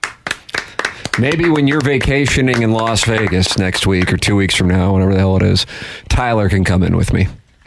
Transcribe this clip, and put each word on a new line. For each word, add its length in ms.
Maybe 300
when 180
you're 140
vacationing 800
in 120
Las 320
Vegas 520
next 300
week 260
or 60
two 180
weeks 180
from 140
now, 240
whenever 220
the 40
hell 200
it 40
is, 220
Tyler 400
can 120
come 200
in 120
with 200
me. 120